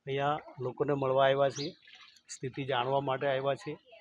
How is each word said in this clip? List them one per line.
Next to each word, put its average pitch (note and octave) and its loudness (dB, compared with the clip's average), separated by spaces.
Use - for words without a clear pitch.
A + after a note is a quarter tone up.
અહીંયા C#3 -4
લોકોને C3+ 0
મળવા C3+ 4
આવ્યા C#3 4
છીએ, C#3+ -8
સ્થિતિ - -8
જાણવા C3+ 0
માટે C3+ -2
આવ્યા C3+ 0
છીએ. D3+ -10